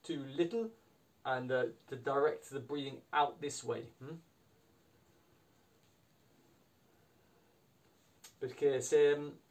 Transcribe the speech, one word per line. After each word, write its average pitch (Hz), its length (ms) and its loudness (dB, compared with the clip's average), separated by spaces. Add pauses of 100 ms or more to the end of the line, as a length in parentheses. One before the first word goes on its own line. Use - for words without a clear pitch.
too 143 240 -6 (100)
little, 220 360 -2 (520)
and, 127 280 -2
uh, 127 140 4 (220)
to 135 80 -10
direct 139 540 0
the 135 100 -6
breathing 139 400 -6 (140)
out 143 260 2
this - 240 -8
way. - 360 -6
Hmm? 143 160 -14 (4000)
Perché 135 420 2
se, 147 340 6
mm, 147 140 -6 (220)